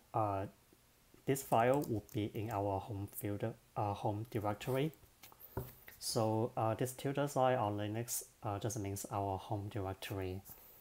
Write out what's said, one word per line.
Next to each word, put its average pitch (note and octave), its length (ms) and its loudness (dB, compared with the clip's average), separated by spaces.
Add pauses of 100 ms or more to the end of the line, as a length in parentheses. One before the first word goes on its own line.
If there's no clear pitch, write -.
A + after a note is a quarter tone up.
(120)
uh, G2+ 340 2 (800)
this C3 160 2
file B2+ 460 6
would - 240 -2
be G#2 220 0
in A2 160 -2
our G2 300 0
home G2+ 320 -6
folder, G#2 420 -4 (220)
uh, G#2 180 2
home A2 360 -2
directory. B2+ 600 0 (1080)
So, A2 580 2
uh, A2+ 180 2
this B2+ 180 -2
tilde C#3+ 380 -2
sign B2+ 260 6
on G#2 200 2
Linux, G#2+ 480 -4 (180)
uh, G2+ 160 -2
just A2 200 -2
means G2 340 -4
our G2 260 0
home G2+ 300 -4
directory. F#2+ 720 -4 (380)